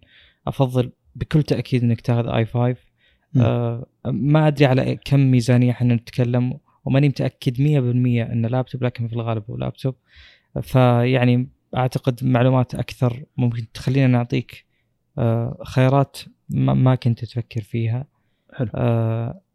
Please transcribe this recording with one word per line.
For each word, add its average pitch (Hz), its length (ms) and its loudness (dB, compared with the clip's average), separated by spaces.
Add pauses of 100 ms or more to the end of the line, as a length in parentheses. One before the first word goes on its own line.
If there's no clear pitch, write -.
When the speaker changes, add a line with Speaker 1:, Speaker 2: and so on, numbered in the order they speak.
(480)
Speaker 1:
أفضل 127 440 -2 (240)
بكل 143 280 0
تأكيد 120 400 -2
إنك 117 180 0
تاخذ 117 260 0
آي 117 180 0
فايف. 123 320 -2 (560)
Speaker 2:
مم. 131 80 4
Speaker 1:
آه، 120 440 0 (200)
ما 147 420 2
أدري 143 180 2
على 127 300 0 (100)
كم 139 140 2
ميزانية 123 520 4
حنا 120 240 0
نتكلم، 123 640 -2 (260)
وماني 139 220 2
متأكد 131 540 -2
مية 147 180 2
بالمية 120 440 0
إنه 117 240 -2
لابتوب، 127 360 -4
لكن 117 240 -4
في 113 60 -10
الغالب 113 360 -4
هو 120 80 -10
لابتوب. 127 380 -6 (640)
فيعني 123 880 2 (280)
أعتقد 127 460 -2
معلومات 127 520 2
أكثر 127 480 -4 (140)
ممكن 120 360 -2
تخلينا 131 340 0
نعطيك، 123 580 -2 (520)
آه، 117 460 -2
خيارات 131 540 0 (320)
ما، 135 240 0
ما 127 220 4
كنت 117 300 -2
تفكر - 360 -8
فيها. 117 440 -4 (480)
Speaker 2:
حلو. 117 220 -6
Speaker 1:
آه، 117 680 -2 (140)